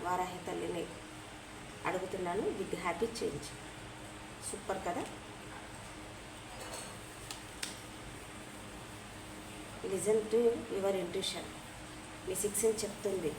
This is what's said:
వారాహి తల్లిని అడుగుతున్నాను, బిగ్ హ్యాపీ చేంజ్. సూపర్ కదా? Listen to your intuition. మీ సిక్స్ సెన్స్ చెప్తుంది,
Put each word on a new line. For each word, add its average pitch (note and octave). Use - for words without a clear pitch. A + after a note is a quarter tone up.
వారాహి F3+
తల్లిని E3+
అడుగుతున్నాను, F3+
బిగ్ F#3+
హ్యాపీ F3
చేంజ్. -
సూపర్ G3+
కదా? B3+
Listen F#3+
to A3
your G3
intuition. F3+
మీ F#3
సిక్స్ G3+
సెన్స్ A3
చెప్తుంది, F3